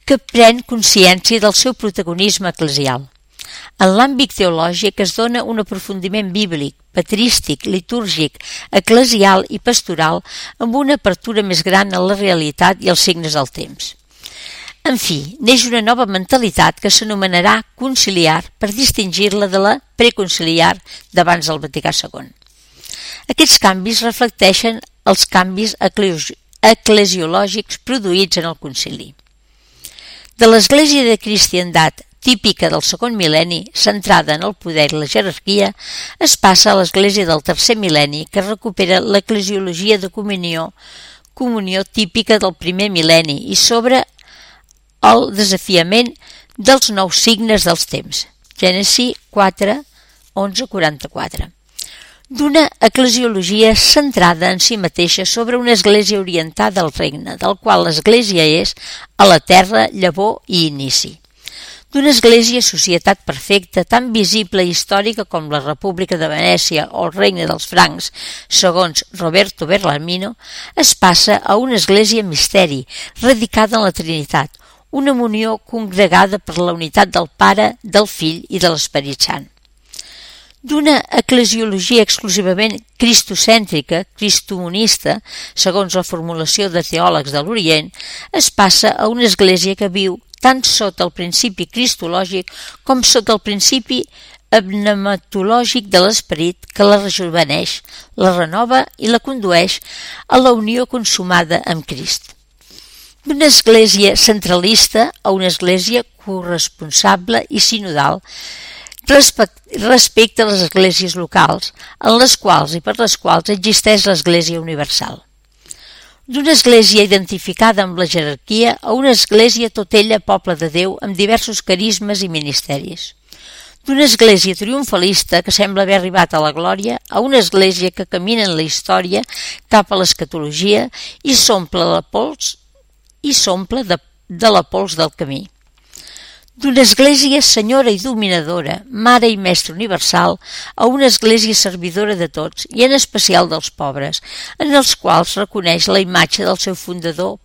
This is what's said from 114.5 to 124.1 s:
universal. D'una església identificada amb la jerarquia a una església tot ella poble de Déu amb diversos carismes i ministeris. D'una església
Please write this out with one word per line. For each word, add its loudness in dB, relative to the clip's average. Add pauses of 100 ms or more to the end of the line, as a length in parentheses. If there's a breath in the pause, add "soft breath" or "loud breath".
universal. -6 (1000 loud breath)
D'una 2
església 6
identificada 0
amb -6
la 0
jerarquia -2 (100)
a -2
una 4
església 4
tot -6
ella 2
poble -2
de -4
Déu -2 (100)
amb -6
diversos -2
carismes -2
i -6
ministeris. -8 (760 loud breath)
D'una 4
església 4